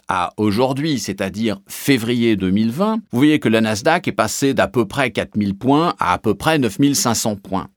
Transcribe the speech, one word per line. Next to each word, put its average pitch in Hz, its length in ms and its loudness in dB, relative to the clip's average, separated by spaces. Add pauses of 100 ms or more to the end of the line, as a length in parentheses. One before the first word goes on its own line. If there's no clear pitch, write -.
à 90 300 -2
aujourd'hui, 131 640 0
c'est-à-dire 101 680 -4
février 117 680 0
deux 95 160 0
mille 110 180 2
vingt, 202 280 -2 (140)
vous 120 60 -2
voyez 147 220 4
que 127 100 0
le 110 100 4
Nasdaq 113 480 0
est 113 40 -2
passé 110 420 0
d'à 98 140 2
peu 107 200 0
près 131 220 -2
quatre 95 260 -4
mille 101 200 -2
points 143 420 0
à 87 160 0
à 87 60 0
peu 104 160 0
près 160 240 2
neuf 120 180 0
mille 139 180 2
cinq 117 200 0
cents 107 200 -2
points. 95 420 -8